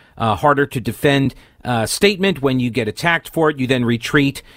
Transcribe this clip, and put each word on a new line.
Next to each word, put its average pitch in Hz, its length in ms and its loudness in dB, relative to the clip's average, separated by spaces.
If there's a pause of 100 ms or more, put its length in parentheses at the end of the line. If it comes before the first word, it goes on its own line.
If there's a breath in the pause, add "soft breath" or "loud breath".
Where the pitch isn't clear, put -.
(180 soft breath)
uh, 110 180 0
harder 143 300 2
to 135 140 -8
defend, 135 560 0 (280 soft breath)
uh, 113 220 -2
statement 190 560 0
when 131 180 2
you 123 120 0
get 113 160 -2
attacked 165 420 -2
for 160 220 2
it. 143 80 -10
You 127 80 -2
then 123 180 2
retreat 135 560 0 (140 soft breath)